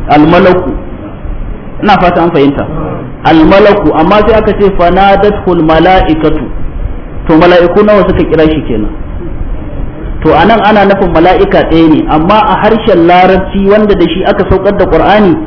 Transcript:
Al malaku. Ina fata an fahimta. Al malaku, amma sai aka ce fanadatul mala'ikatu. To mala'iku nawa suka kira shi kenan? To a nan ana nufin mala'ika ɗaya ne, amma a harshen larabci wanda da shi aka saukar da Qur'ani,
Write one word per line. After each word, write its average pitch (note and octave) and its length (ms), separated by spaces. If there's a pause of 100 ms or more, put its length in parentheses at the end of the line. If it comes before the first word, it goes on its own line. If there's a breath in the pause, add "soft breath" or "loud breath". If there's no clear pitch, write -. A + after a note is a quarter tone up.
Al D3+ 180
malaku. F3+ 500 (1040)
Ina G#3 180
fata F3 280
an E3+ 80
fahimta. C#3 340 (560)
Al D#3+ 220
malaku, G3 480
amma F3 300
sai A3 160
aka G#3+ 160
ce G3 200
fanadatul F#3 920
mala'ikatu. D#3+ 800 (800)
To E3+ 120
mala'iku F3 480
nawa G#3 220
suka F3 200
kira D#3 200
shi D#3 180
kenan? G#2+ 300 (1200)
To D#3 180
a D#3+ 100
nan G#3+ 160
ana G#3 240
nufin G3 280
mala'ika F3 520
ɗaya E3 240
ne, C#3 160
amma D#3+ 360
a F#3+ 180
harshen G#3 480
larabci F#3+ 600
wanda G3+ 280
da E3+ 120
shi F#3+ 180
aka - 220
saukar F#3+ 300
da F#3 100
Qur'ani, D#3+ 460 (140)